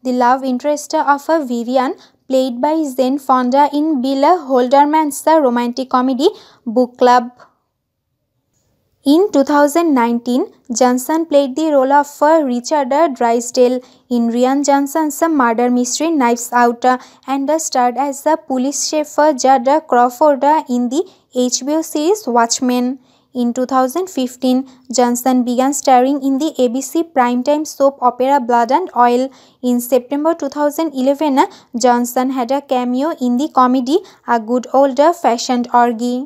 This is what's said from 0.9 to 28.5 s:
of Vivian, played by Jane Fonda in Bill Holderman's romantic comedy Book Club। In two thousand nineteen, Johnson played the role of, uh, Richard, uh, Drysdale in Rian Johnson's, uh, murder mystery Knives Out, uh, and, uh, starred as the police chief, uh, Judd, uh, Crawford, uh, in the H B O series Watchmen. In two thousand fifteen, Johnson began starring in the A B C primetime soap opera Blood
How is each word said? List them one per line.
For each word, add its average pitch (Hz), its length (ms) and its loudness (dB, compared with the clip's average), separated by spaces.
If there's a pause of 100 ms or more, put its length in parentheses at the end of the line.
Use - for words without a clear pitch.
of 285 320 0 (220)
Vivian, 254 480 -2 (320)
played 262 320 -2
by 302 160 0 (200)
Jane 262 220 0
Fonda 262 540 2
in 294 280 0
Bill 277 460 2
Holderman's 277 800 2
romantic 254 640 0
comedy 262 380 0 (360)
Book 247 320 -2
Club। 247 360 2 (1800)
In 370 200 4
two 277 140 2
thousand 294 500 2
nineteen, 240 520 0 (320)
Johnson 254 480 0
played 277 280 0
the 320 200 -2
role 269 180 2
of, 285 160 2 (120)
uh, 311 240 4
Richard, 254 480 -2
uh, 311 140 2
Drysdale 247 680 0 (340)
in 233 200 0
Rian 262 380 0
Johnson's, 285 540 0
uh, 330 60 0
murder 247 420 0
mystery 247 400 -2
Knives 240 420 0
Out, 240 320 0
uh, 254 140 2 (260)
and, 269 240 -4
uh, 311 120 0
starred 247 360 -2
as 269 280 -6
the 311 120 2 (120)
police 262 420 -4
chief, 302 260 -4
uh, 302 160 4
Judd, 262 360 2
uh, 294 100 4
Crawford, 254 640 2
uh, 294 260 2
in 247 200 -2
the 277 160 -2 (320)
H 247 280 -2
B 294 120 -2
O 320 60 -2
series 330 440 -4
Watchmen. 247 720 0 (340)
In 240 220 -2
two 254 120 -4 (100)
thousand 262 340 -2
fifteen, 254 580 -2 (240)
Johnson 247 520 0
began 254 280 0
starring 269 480 2
in 269 180 -2
the 302 200 -2
A 254 80 2
B 254 240 -4
C 330 140 -2
primetime 262 600 -2
soap 277 360 -2
opera 254 400 0
Blood 233 320 0